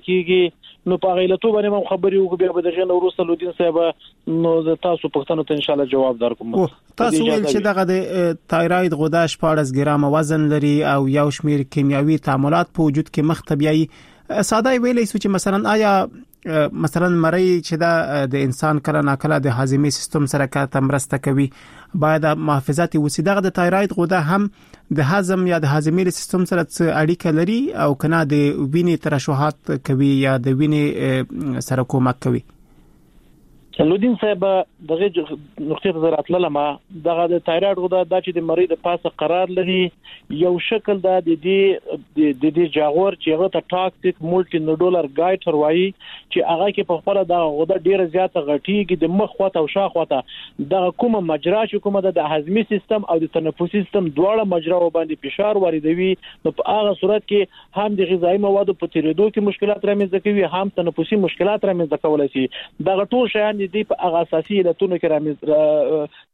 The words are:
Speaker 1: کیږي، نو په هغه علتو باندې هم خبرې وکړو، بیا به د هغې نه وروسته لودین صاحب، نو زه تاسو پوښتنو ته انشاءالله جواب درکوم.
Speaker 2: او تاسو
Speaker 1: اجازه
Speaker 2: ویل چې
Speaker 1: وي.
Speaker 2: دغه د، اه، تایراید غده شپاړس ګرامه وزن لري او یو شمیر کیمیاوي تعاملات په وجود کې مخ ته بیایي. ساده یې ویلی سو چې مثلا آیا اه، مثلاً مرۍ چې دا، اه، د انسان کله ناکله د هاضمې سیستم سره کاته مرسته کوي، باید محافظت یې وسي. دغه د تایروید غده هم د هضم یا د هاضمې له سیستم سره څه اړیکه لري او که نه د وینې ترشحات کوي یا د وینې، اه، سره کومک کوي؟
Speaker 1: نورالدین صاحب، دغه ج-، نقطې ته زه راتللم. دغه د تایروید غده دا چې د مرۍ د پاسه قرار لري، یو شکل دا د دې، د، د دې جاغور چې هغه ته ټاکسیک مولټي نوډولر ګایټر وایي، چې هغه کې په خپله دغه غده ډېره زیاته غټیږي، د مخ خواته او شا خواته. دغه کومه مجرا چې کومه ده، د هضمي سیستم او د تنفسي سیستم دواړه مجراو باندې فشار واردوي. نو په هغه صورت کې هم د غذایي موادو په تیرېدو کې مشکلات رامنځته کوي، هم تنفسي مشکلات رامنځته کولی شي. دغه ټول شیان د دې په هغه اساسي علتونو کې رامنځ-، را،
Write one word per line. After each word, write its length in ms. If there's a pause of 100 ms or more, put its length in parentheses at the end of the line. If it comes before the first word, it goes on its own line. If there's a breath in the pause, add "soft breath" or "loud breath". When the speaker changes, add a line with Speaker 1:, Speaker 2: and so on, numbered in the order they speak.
Speaker 1:
کیږي، 840
نو 140
په 80
هغه 140
علتو 260
باندې 220
هم 160
خبرې 280
وکړو، 220
بیا 160
به 80
د 80
هغې 180
نه 80
وروسته 300
لودین 320
صاحب، 160 (680 loud breath)
نو 100 (140)
زه 80 (100)
تاسو 300
پوښتنو 320
ته 120
انشاءالله 360
جواب 300
درکوم. 340
Speaker 2:
او 80
تاسو 560
Speaker 1:
اجازه 80
Speaker 2:
ویل 160
چې 100
Speaker 1:
وي. 120
Speaker 2:
دغه 220
د، 20 (260)
اه، 180 (180)
تایراید 460
غده 240 (100)
شپاړس 440
ګرامه 360
وزن 400
لري 200 (180)
او 80 (160)
یو 100 (120)
شمیر 280 (100)
کیمیاوي 520
تعاملات 500
په 100
وجود 240
کې 200
مخ 180
ته 120
بیایي. 220 (440 loud breath)
ساده 460
یې 80
ویلی 220
سو 120
چې 100 (100)
مثلا 400
آیا 160 (540)
اه، 240
مثلاً 360 (140)
مرۍ 460
چې 80
دا، 260
اه، 240
د 100
انسان 440
کله 220
ناکله 380
د 80
هاضمې 420
سیستم 360
سره 200
کاته 340
مرسته 380
کوي، 300 (480 loud breath)
باید 300
محافظت 680
یې 40
وسي. 220
دغه 180
د 100
تایروید 480
غده 220
هم 320 (400 loud breath)
د 80
هضم 480
یا 120
د 60
هاضمې 380
له 60
سیستم 360
سره 180
څه 200 (180)
اړیکه 260 (120)
لري 340
او 220
که 120
نه 160
د 100 (400)
وینې 300
ترشحات 560 (280)
کوي 340
یا 160
د 100
وینې، 380 (100)
اه، 640
سره 240
کومک 400
کوي؟ 180 (1400)
Speaker 1:
نورالدین 420
صاحب، 240 (440)
دغه 180
ج-، 280 (240)
نقطې 340
ته 60
زه 100
راتللم. 480 (460)
دغه 240
د 100
تایروید 400
غده 260
دا 180
چې 140
د 40
مرۍ 300
د 120
پاسه 280
قرار 480
لري، 340 (380 loud breath)
یو 300
شکل 440
دا 160
د 100 (140)
دې، 180 (560)
د، 20 (220)
د 20 (120)
دې 100 (100)
جاغور 380
چې 220
هغه 120
ته 120
ټاکسیک 600
مولټي 440
نوډولر 420 (120)
ګایټر 360
وایي، 380 (380 loud breath)
چې 80 (120)
هغه 200
کې 180
په 80
خپله 260
دغه 240 (120)
غده 180
ډېره 280 (100)
زیاته 240 (100)
غټیږي، 500
د 60 (160)
مخ 160
خواته 220
او 80
شا 200
خواته. 320 (400 loud breath)
دغه 320
کومه 280
مجرا 460
چې 120 (100)
کومه 140
ده، 180
د 140
هضمي 360
سیستم 400
او 100
د 180
تنفسي 460
سیستم 360
دواړه 240 (120)
مجراو 420
باندې 260
فشار 340
واردوي. 540 (340 loud breath)
نو 60
په 160
هغه 320
صورت 320
کې 100 (380 loud breath)
هم 160
د 160
غذایي 260
موادو 360
په 140
تیرېدو 440
کې 180
مشکلات 420
رامنځته 360
کوي، 160
هم 240 (160)
تنفسي 320
مشکلات 500
رامنځته 320
کولی 380
شي. 120 (440 loud breath)
دغه 240
ټول 220
شیان 220
د 100
دې 200
په 60 (100)
هغه 200
اساسي 360
علتونو 340
کې 180
رامنځ-، 360
را، 580 (260 loud breath)